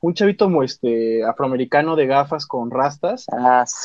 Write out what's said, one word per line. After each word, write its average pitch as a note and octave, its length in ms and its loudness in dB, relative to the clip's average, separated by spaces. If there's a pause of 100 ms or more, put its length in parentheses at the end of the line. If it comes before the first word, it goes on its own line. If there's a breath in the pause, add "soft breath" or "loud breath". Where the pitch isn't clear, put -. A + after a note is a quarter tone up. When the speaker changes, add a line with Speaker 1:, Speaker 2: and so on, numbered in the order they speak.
Speaker 1:
un E3+ 120 0
chavito G3+ 360 2
mu-, D#3+ 140 2
este, A2+ 600 -2
afroamericano C3 720 0
de D3+ 120 2
gafas C#3+ 380 0
con A#2+ 260 -6
rastas, C#3+ 600 -4
Speaker 2:
Ah, B2 340 2 (200)